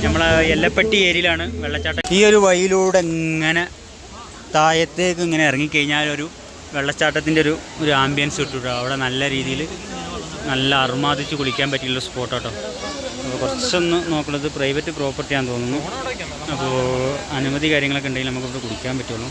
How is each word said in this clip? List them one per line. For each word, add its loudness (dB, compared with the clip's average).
നമ്മളെ 4
എല്ലപ്പെട്ടി 4
ഏരിയയിലാണ് 2
വെള്ളച്ചാട്ടം. -4
ഈ 6
ഒരു 8
വഴിയിലൂടെ 6
ഇങ്ങനെ 0
താഴത്തേക്ക് 2
ഇങ്ങനെ 2
ഇറങ്ങിക്കഴിഞ്ഞാൽ 0
ഒരു -4
വെള്ളച്ചാട്ടത്തിൻ്റെ 2
ഒരു, 4
ഒരു 2
ആംബിയൻസ് 0
കിട്ടും -2
ട്ടോ. -4
അവിടെ -2
നല്ല -2
രീതിയിൽ -2
നല്ല 0
അർമാദിച്ച് -2
കുളിക്കാൻ 0
പറ്റിയുള്ള -2
സ്പോട്ടാട്ടോ. -6
അപ്പോൾ -6
കുറച്ചൊന്ന് 0
നോക്കുന്നത് -2
പ്രൈവറ്റ് -2
പ്രോപ്പർട്ടിയാണെന്ന് -2
തോന്നുന്നു. -2
അപ്പോൾ -2
അനുമതി 0
കാര്യങ്ങളൊക്കെ 0
ഉണ്ടെങ്കിൽ -2
നമുക്കിവിടെ -6
കുളിക്കാൻ -6
പറ്റുള്ളൂ. -8